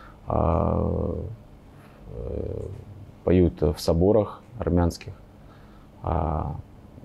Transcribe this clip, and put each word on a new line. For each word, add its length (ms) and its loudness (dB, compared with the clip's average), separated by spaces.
а, 880 0
э, 440 -8
поют 380 4
в 180 2
соборах 600 2
армянских, 540 0
а, 520 -2